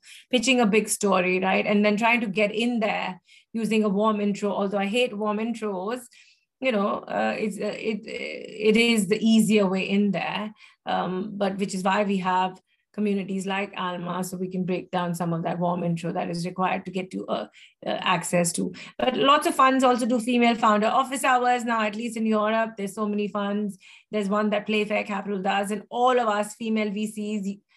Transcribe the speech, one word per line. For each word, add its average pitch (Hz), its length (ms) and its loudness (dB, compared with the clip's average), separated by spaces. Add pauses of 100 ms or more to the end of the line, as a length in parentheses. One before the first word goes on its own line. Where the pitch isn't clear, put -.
(300)
Pitching 247 300 4
a 233 60 6
big 214 220 4
story, 185 520 2
right? 190 260 0
And 208 180 4
then 208 140 2
trying 233 240 2
to 240 40 -4
get 208 280 0
in 240 260 0
there 185 400 -4 (320)
using 220 320 0
a 214 40 2
warm 208 320 2
intro, 202 300 -2
although 202 280 -2
I 196 80 -2
hate 240 300 0
warm 214 220 -2
intros, 220 600 -6 (600)
you 262 120 0
know, 214 280 0
uh, 214 380 -2
it's, 214 200 -4
uh, 208 180 -4
it, 214 300 -4
it - 720 0
is 226 300 4
the 202 140 4
easier 214 440 6
way 190 220 0
in 202 220 2
there, 190 420 -4 (340)
um, 185 480 -2
but 196 240 -2
which 196 160 -4
is 185 80 -6
why 196 220 2
we 196 120 0
have 185 420 0 (360)
communities 196 500 -2
like 196 320 -4
ALMA, 180 460 -4
so 180 140 -8
we 185 120 -6
can 185 160 -4
break 175 280 -4
down 175 240 -2
some 170 160 -2
of 165 100 -2
that 175 160 -4
warm 175 240 0
intro 170 300 -2
that 180 180 -4
is 170 160 -6
required 185 380 -2
to 175 80 -10
get 185 180 -6
to, 196 160 -8
uh, 214 220 -4 (360)
uh, - 40 -8
access 175 640 0
to. 190 200 -4 (240)
But 247 200 -2
lots 294 320 4
of - 80 -2
funds 262 260 6
also 247 240 4
do 240 140 2
female 240 340 2
founder 214 320 4
office 262 380 0
hours 247 400 2
now, 226 180 0
at 214 140 -2
least 233 200 -6
in 226 80 -2
Europe. 220 520 0
There's 196 180 -6
so 214 140 -4
many 208 180 -2
funds. 202 520 -4 (340)
There's 208 160 -2
one 208 220 0
that 208 160 -2
Playfair 208 360 0
Capital 196 400 -6
does, 196 300 0
and 208 180 -6
all 247 300 2
of 226 80 0
us 208 260 0
female 220 380 -2
V 214 160 -2
Cs 208 500 -6 (180)